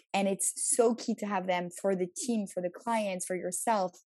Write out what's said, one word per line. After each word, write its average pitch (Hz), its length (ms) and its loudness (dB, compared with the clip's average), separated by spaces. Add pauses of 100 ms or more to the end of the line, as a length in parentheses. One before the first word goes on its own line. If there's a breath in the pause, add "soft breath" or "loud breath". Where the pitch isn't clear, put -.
(120)
And 196 160 2
it's - 240 0 (240)
so 233 180 6
key 226 220 -2
to 208 100 -6
have 190 200 -2
them 175 240 2 (100)
for 196 160 2
the 180 100 0
team, 220 400 -2
for 185 160 -6
the 180 60 -2
clients, 202 560 -2
for 185 120 -2
yourself. 185 560 0 (140)